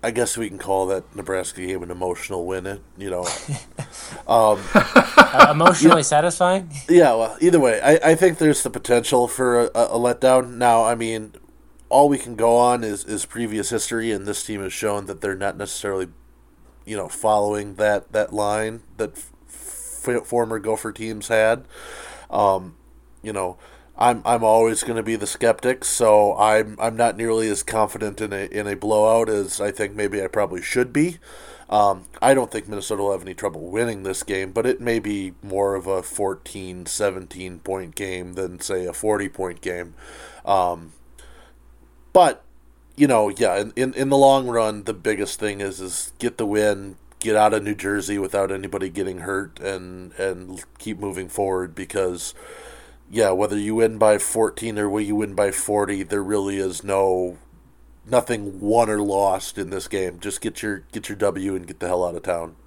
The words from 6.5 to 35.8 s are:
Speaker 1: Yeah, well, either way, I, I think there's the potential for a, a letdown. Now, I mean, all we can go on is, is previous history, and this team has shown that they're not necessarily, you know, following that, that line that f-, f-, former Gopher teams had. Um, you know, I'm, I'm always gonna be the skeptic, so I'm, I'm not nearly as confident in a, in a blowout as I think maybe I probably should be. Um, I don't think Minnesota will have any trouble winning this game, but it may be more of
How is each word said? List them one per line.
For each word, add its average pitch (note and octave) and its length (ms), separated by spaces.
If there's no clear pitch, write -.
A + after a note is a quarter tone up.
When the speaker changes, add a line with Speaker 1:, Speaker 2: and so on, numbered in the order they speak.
Speaker 1:
Yeah, D#3+ 260
well, A2+ 260
either E3+ 200
way, A#2+ 200
I, D#3 300
I E3 60
think F3 220
there's D3+ 260
the C3+ 60
potential A#2+ 580
for B2 320
a, A#2 60
a - 300
letdown. B2 600
Now, A#2 280
I A#2 120
mean, A2+ 380
all C#3+ 200
we C#3 100
can A#2+ 160
go A#2 220
on B2 260
is, G#2 220
is G#2 220
previous G#2+ 440
history, A2+ 400
and G2 160
this G2+ 180
team G#2+ 160
has F#2+ 120
shown G2+ 340
that F#2+ 140
they're G2 160
not G2 200
necessarily, F#2+ 520
you G#2+ 120
know, F#2+ 120
following G#2 680
that, G#2 340
that G#2 220
line G#2+ 500
that A2 200
f-, - 140
f-, A#2+ 180
former A2+ 320
Gopher A2 320
teams A2 380
had. A2+ 360
Um, F#2+ 460
you G#2+ 100
know, F#2 240
I'm, A#2 280
I'm A#2 180
always A2+ 400
gonna A2+ 220
be A2+ 100
the G#2 140
skeptic, B2 560
so G#2+ 520
I'm, G#2+ 440
I'm A2+ 160
not A#2 200
nearly A2+ 340
as G2+ 120
confident G#2+ 580
in G#2+ 120
a, G2 140
in G#2 200
a G2+ 80
blowout G#2+ 540
as G2+ 320
I G#2 100
think G2+ 240
maybe G#2 260
I F#2+ 60
probably F#2 340
should B2 320
be. E3 260
Um, G2+ 380
I C3+ 140
don't B2+ 160
think G#2 160
Minnesota G2+ 380
will G2+ 80
have F#2 100
any F#2 100
trouble E2+ 380
winning A2 320
this F#2+ 220
game, F#2+ 260
but A2+ 160
it B2+ 140
may A#2 180
be G2+ 420
more G2 360
of F2+ 100